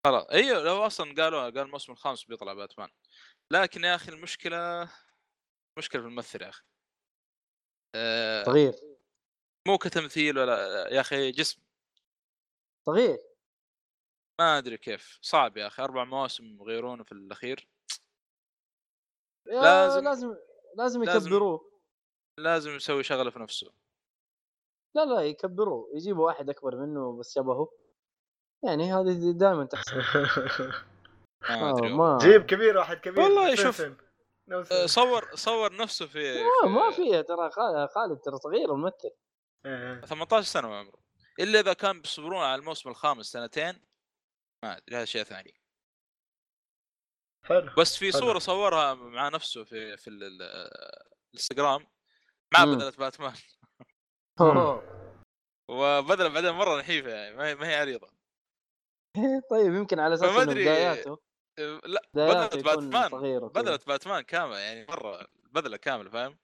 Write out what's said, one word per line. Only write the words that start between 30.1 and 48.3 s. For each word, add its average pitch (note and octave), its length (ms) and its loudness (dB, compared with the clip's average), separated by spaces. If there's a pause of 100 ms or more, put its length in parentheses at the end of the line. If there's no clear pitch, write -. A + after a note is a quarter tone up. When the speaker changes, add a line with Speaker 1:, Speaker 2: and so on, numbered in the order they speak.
Speaker 1:
ما A#2+ 200 0
أدري - 0 -
Speaker 2:
آه، C3+ 40 2
Speaker 1:
والله. A#2+ 240 0
Speaker 2:
ما D#3 240 4
Speaker 3:
جيب G3 240 12
كبير، G3+ 320 4
واحد E3+ 200 0
كبير. F#3 260 2
Speaker 1:
والله F#4+ 320 6
Speaker 3:
سن G3+ 80 2
Speaker 1:
شوف، A3+ 120 2
Speaker 3:
سن. C#3+ 220 -8 (500)
نو F3+ 160 -6
سن. F#3 120 -2
Speaker 1:
آه، F3+ 100 2
صور، A#3 500 2
صور G#3+ 400 -2
نفسه G3+ 320 -6
في، D3 340 -4
Speaker 2:
آه، A#4 40 -2 (160)
Speaker 1:
في - 80 4
Speaker 2:
ما D4+ 220 2
فيها B3+ 300 2
ترى E3 280 -4
خال-، D#3+ 400 -2
خالد F#3+ 300 -4
ترى C3+ 180 -8
صغير D#3 360 -2
الممثل. D3+ 380 -6 (540)
Speaker 3:
إيه. B2 360 -12
Speaker 1:
ثمانية D#3 300 -10
عشر A3 100 4
سنة A#2 340 -6
عمره. G2+ 240 -18 (400)
إلا G#3+ 200 2
إذا F#3 140 2
كان F#3 280 -4
بيصبرون E3 420 -6
على C3 160 -2
الموسم D3 300 -12
الخامس B2 360 -2
سنتين. D3+ 600 -8 (800)
ما F#2+ 140 -10
أدري، - 180 -14
هذا A#2 100 -4
شيء G#2+ 180 -6
ثاني. - 380 -16 (1800)
Speaker 3:
حلو. E3+ 320 2
Speaker 1:
بس - 200 4
في F#3+ 140 -2
Speaker 3:
حلو. F#3+ 100 2
Speaker 1:
صورة A3 180 2